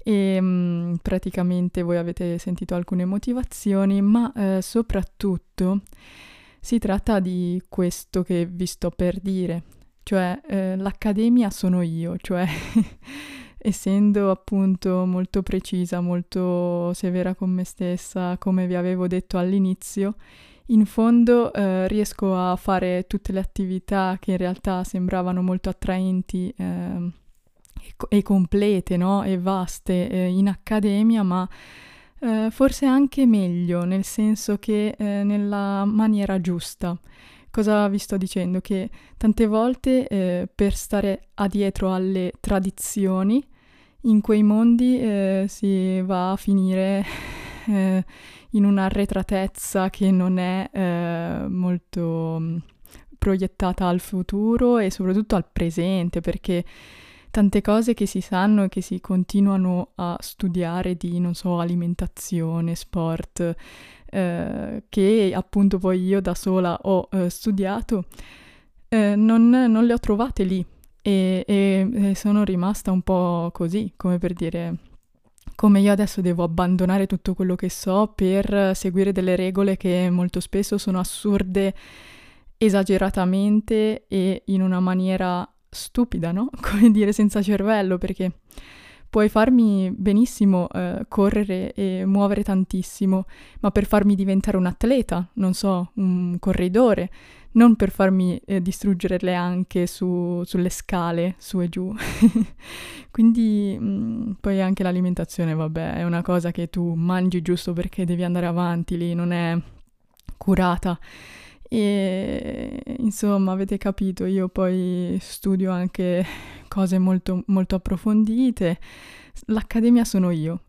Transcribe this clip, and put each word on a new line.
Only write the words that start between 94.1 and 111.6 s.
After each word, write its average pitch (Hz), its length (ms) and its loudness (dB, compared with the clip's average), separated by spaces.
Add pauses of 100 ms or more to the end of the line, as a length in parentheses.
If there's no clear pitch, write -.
diventare 190 420 0
un 185 100 2
atleta, 180 640 0
non 185 200 0
so, 180 420 -2
un 180 440 -2
corridore, 185 720 2 (440)
non 233 220 8
per 196 160 0
farmi, 185 540 2
eh, 196 160 -2
distruggere 185 580 -2
le 180 160 0
anche 180 520 -2
su, 175 580 -2
sulle 180 240 0
scale, 175 680 -4
su - 220 -6
e 175 100 0
giù. 185 240 -6 (540)
<laughs> - 640 -18
Quindi, 220 680 2
mm, 220 600 -4
poi 196 220 -2
anche 190 220 0
l'alimentazione, 180 720 -2
vabbè, 160 420 -4
è 170 100 -4
una 170 160 -2
cosa 175 300 -2
che 170 180 -6
tu 175 240 -4
mangi 180 480 0
giusto 175 320 -4
perché 175 320 -4
devi 175 180 -2
andare 175 220 -2
avanti, 170 520 -2
lì 170 160 -2
non 175 200 -2
è 170 260 0 (800)
curata. 185 600 2 (680)